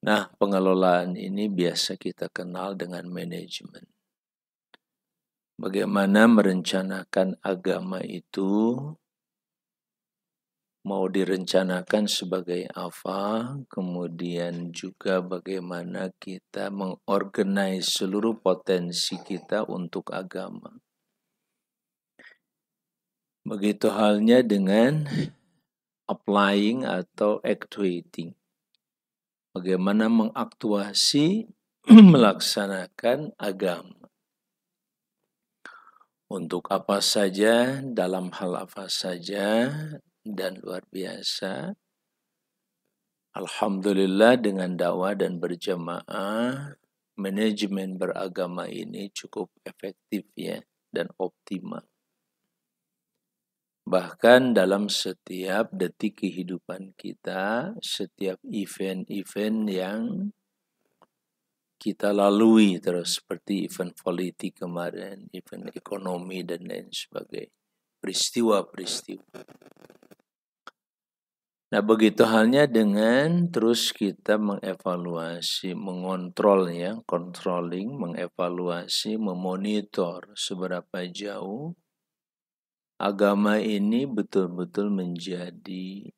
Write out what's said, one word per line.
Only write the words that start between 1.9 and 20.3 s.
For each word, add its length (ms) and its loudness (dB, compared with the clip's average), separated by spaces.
kita 320 -10
kenal 420 -10
dengan 320 -12
manajemen. 800 -12
Bagaimana 720 4
merencanakan 1120 2
agama 600 -4
itu, 760 -2
mau 160 0
direncanakan 1040 0
sebagai 640 -4
apa, 800 -6
kemudian 1040 -6
juga 480 -4
bagaimana 960 -8
kita 560 -10
mengorganize 1300 -2
seluruh 400 -2
potensi 800 -2
kita 480 -6
untuk 480 -8
agama. 560 -12